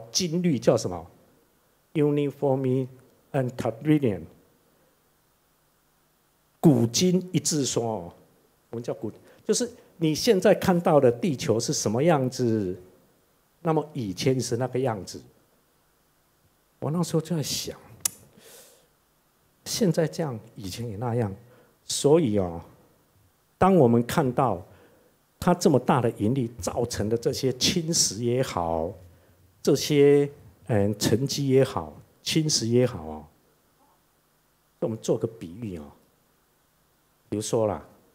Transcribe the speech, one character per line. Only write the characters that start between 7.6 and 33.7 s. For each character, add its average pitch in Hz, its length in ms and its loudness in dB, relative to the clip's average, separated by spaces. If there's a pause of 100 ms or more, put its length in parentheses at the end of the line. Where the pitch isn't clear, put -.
说 117 180 -2
哦， 101 300 -6 (560)
我 - 60 -14
们 120 80 -10
叫 147 100 -8
古， 107 180 -8 (340)
就 220 80 0
是 240 180 -2 (260)
你 156 160 0
现 190 260 2
在 190 140 6
看 175 260 2
到 170 200 4
的 127 120 8
地 143 240 -2
球 117 240 0
是 120 120 -4
什 120 180 -2
么 117 140 0
样 143 260 2
子， 110 480 -2 (840)
那 165 100 -2
么 151 220 0
以 107 200 -6
前 131 260 0
是 120 180 -4
那 127 100 -2
个 123 120 -4
样 113 260 -4
子。 - 160 -14 (1600)
我 135 120 -4
那 175 100 -2
时 165 140 -4
候 156 60 2
就 175 140 -6
在 147 80 -2
想， - 340 -8 (1900)
现 190 260 0
在 160 160 0
这 165 160 -6
样， 123 160 -6 (160)
以 98 140 -10
前 117 180 -8
也 104 80 -10
那 117 200 -4
样， 107 180 0 (500)
所 151 360 4
以 104 200 2
哦， 85 220 -4 (960)
当 190 180 4
我 143 120 8
们 117 180 4
看 139 260 0
到 120 300 0 (800)
它 180 140 2
这 180 160 2
么 139 80 4
大 143 220 2
的 117 120 0
引 110 220 -2
力 127 160 -2 (100)
造 - 260 -4
成 107 240 -4
的 117 80 0
这 135 160 -2
些 131 200 -2
侵 165 400 -2
蚀 98 300 -2
也 120 180 0
好， 85 520 -2 (680)
这 156 140 4
些， 143 540 4 (380)
嗯， 104 300 0
沉 123 300 0
积 139 220 -4
也 131 140 6
好， 78 300 -4 (300)
侵 160 260 -2
蚀 117 160 -2
也 120 200 4
好 80 200 -6
哦， 78 200 -12 (1500)